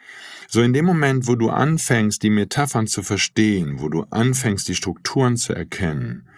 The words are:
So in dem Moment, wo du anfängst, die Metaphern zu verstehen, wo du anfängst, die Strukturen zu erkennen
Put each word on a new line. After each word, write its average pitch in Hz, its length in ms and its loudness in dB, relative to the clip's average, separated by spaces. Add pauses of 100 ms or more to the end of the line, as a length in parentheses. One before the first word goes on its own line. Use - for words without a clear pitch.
(480)
So 113 140 4
in 120 100 4
dem 147 120 2
Moment, 139 440 2
wo 120 80 4
du 113 120 2
anfängst, 120 760 2
die 107 60 4
Metaphern 110 580 0
zu - 160 -4
verstehen, 95 760 0
wo 76 100 -4
du 78 220 -2
anfängst, 117 560 0
die 92 80 -4
Strukturen 120 600 -2
zu - 160 -4
erkennen 71 840 -6